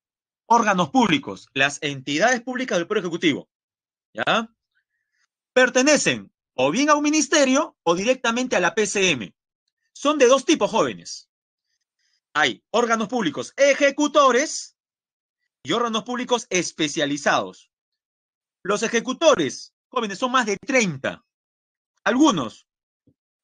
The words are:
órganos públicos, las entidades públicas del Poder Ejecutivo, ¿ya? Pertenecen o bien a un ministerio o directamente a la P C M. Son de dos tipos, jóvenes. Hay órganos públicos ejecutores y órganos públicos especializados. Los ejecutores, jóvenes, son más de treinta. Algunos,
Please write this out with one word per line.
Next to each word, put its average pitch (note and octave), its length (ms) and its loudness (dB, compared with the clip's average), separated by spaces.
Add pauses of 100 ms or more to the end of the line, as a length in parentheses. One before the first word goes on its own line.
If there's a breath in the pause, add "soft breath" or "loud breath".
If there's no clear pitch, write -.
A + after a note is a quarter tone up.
(460)
órganos G#3 440 2
públicos, E3 640 0
las C#3+ 260 0
entidades D3+ 640 -2
públicas B3 340 -6
del E3+ 100 -2
Poder G#3 160 -4
Ejecutivo, E3 460 -4 (640)
¿ya? F#3 400 -4 (1040)
Pertenecen B3 760 2 (240)
o C3 160 2
bien C#4 200 0
a D4 60 6
un D4 60 -2
ministerio D4+ 840 0
o E3+ 100 2
directamente A#3+ 640 -2
a F#3 40 2
la F3 140 0
P G#3+ 120 0
C G3 260 0
M. A2 220 -8 (580)
Son D4+ 260 -2
de B3+ 80 6
dos C4 180 4
tipos, A3+ 260 0
jóvenes. B2 600 -6 (1000)
Hay D3 380 0
órganos A3+ 380 0
públicos D3+ 480 -4
ejecutores C#4 1200 2 (840)
y B2+ 80 -10
órganos A3 320 -2
públicos A#3+ 480 -4
especializados. D3 1200 -4 (960)
Los G3+ 180 -2
ejecutores, A3+ 880 0 (160)
jóvenes, A3 300 -4
son B3+ 140 -4
más B3+ 140 2
de G3+ 100 -2
treinta. D#3+ 680 -4 (800)
Algunos, G#3+ 640 0 (760)